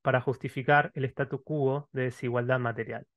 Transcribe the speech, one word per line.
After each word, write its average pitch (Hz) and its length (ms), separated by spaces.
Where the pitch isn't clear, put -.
para 127 220
justificar 143 720
el 135 100
statu 135 380
quo 143 500
de 131 120
desigualdad 123 540
material. 117 480